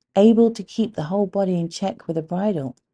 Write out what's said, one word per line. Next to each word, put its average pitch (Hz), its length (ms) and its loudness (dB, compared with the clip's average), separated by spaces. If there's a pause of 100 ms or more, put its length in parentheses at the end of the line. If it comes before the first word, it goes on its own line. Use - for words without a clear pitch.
(160)
able 226 360 6
to 208 120 -12
keep 214 320 -6
the 151 100 -6
whole 196 220 -2
body 190 320 -2
in 170 100 -4
check - 380 -8
with 165 100 -4
a 156 60 -4
bridle. 175 520 -4 (180)